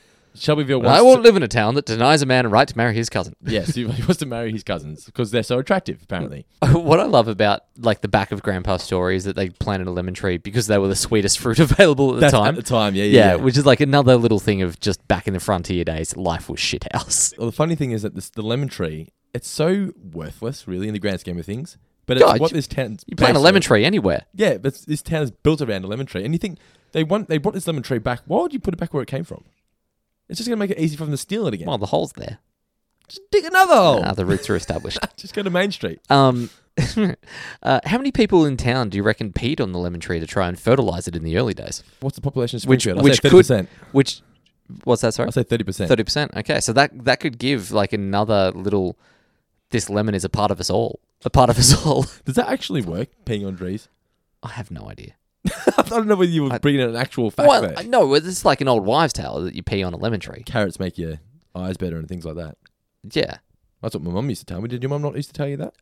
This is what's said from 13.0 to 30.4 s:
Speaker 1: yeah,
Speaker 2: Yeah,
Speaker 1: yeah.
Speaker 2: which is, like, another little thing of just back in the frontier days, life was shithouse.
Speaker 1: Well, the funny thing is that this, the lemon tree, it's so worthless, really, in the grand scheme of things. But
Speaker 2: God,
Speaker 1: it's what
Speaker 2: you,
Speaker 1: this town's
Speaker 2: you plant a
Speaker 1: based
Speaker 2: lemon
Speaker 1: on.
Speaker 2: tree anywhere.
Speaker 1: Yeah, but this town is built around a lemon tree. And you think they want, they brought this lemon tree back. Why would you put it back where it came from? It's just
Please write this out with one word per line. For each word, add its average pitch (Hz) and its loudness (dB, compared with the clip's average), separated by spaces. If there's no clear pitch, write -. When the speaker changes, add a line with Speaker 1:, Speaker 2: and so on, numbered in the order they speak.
Speaker 1:
yeah, 104 6
Speaker 2:
Yeah, 104 8
Speaker 1:
yeah. 90 4
Speaker 2:
which 127 2
is, 143 2
like, 131 6
another 139 6
little 113 2
thing 98 0
of 87 -2
just - -4
back 95 0
in 101 -4
the 90 -4
frontier 90 -2
days, 80 -6
life 85 -4
was - -8
shithouse. - -4
Speaker 1:
Well, 113 -6
the 113 -4
funny 165 0
thing 143 -4
is 110 -4
that 107 -8
this, - -14
the - -10
lemon 123 -4
tree, 78 -8
it's - -10
so 185 -2
worthless, 82 -12
really, 92 -6
in 107 -6
the 104 -6
grand 95 -4
scheme 87 -8
of 82 -12
things. 123 -12
But 127 2
Speaker 2:
God, - 8
Speaker 1:
it's 117 0
what 156 2
Speaker 2:
you, 175 -6
Speaker 1:
this 151 -4
town's 113 -8
Speaker 2:
you - -12
plant 247 6
a - 4
Speaker 1:
based 143 4
Speaker 2:
lemon 185 8
Speaker 1:
on. 170 6
Speaker 2:
tree 107 4
anywhere. 117 2
Speaker 1:
Yeah, 185 0
but 131 -4
this 151 -6
town 160 -4
is 123 -4
built 147 -4
around 104 -4
a 95 -10
lemon 120 -8
tree. 95 -8
And 131 -4
you 170 -2
think 175 -10
they 160 -2
want, 185 -4
they 160 -2
brought 165 -2
this 196 -8
lemon 156 -4
tree 131 -4
back. 120 -6
Why 185 -2
would 339 -6
you 254 -8
put 190 -6
it 170 -8
back 170 -8
where 139 -4
it - -12
came 139 -8
from? - -16
It's 170 -12
just 226 -8